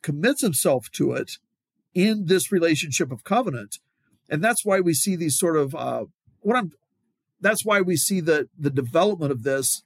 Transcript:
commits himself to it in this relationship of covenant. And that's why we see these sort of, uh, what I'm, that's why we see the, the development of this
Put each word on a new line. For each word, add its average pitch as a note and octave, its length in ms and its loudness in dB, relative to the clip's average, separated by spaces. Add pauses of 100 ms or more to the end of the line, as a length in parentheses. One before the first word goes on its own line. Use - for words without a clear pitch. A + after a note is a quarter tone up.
commits E3 400 0
himself D#3 500 0
to - 220 -2
it - 240 -8 (560)
in G#3 320 0
this F3+ 260 2
relationship D#3+ 600 0
of B2+ 120 -12
covenant. D#3+ 540 -2 (520)
And D3+ 140 -2
that's A#3 220 0
why F#3+ 140 2
we F3 140 4
see F#3 220 0
these D#3+ 220 -2
sort E3 200 2
of, C#3 160 0
uh, A#2+ 320 -6 (360)
what A3+ 160 2
I'm, G3+ 140 -4 (680)
that's G#3 240 0
why G3+ 180 2
we F3+ 140 0
see F#3 240 0
the, D3+ 380 0
the C#3+ 120 -2
development D3 600 0
of A#2 120 -4
this C3+ 420 -2